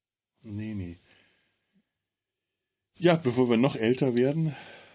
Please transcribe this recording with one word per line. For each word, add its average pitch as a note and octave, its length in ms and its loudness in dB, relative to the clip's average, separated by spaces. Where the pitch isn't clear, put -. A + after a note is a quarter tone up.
Nee, G#2+ 300 -10
nee. F2 240 -10
Ja, E3+ 180 4
bevor B2+ 340 0
wir A#2 80 4
noch B2 200 2
älter A#2+ 400 0
werden D3 360 0